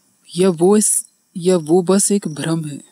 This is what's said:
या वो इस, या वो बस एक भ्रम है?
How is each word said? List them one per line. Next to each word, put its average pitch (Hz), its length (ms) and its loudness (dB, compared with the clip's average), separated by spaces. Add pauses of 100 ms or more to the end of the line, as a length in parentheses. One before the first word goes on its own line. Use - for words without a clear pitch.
(360)
या 185 140 2
वो 180 280 2
इस, - 280 -2 (320)
या 180 200 2
वो 165 240 2
बस 190 300 0
एक 202 160 -2
भ्रम 160 380 -4
है? 143 160 -12 (100)